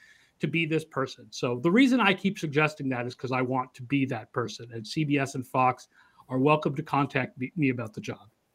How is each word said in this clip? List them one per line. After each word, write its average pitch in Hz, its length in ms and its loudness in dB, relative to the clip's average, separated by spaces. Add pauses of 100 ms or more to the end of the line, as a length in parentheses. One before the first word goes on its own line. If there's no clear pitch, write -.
(400)
to 170 60 -2
be 165 180 -2
this 156 220 -2
person. 127 420 -8
So 123 340 -4
the 170 80 2
reason 247 300 6
I 196 140 4
keep 196 240 -2
suggesting 147 500 0
that 123 180 -2
is 123 80 -8
'cause 127 180 -6
I 131 100 2
want 127 320 -2
to - 80 -16
be 135 240 0
that 113 260 -8
person. 117 400 -6
And 113 140 -10
C 156 180 -2
B 143 140 0
S 135 160 -2
and 131 120 -6
Fox 127 420 0 (420)
are 131 80 -2
welcome 147 360 4
to 147 80 -4
contact 139 560 -2
me, 127 160 -6
me 147 140 2
about 120 240 -4
the - 80 -10
job. - 300 -10 (240)